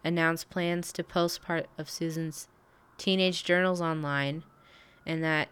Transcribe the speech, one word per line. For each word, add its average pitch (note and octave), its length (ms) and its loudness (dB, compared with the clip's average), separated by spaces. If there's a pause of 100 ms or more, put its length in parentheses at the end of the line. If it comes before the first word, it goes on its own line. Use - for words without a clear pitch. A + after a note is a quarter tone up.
announced E3 460 2
plans F3 440 -2
to F3 100 -4
post E3+ 380 0
part E3 260 -4 (100)
of D#3 120 -8
Susan's D#3+ 580 -6 (500)
teenage F#3 460 2
journals F3+ 380 2
online, D3+ 640 -2 (640)
and D#3+ 180 -2
that D#3 280 2